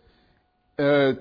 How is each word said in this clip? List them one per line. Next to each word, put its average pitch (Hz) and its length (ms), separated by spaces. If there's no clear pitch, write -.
eh, 143 440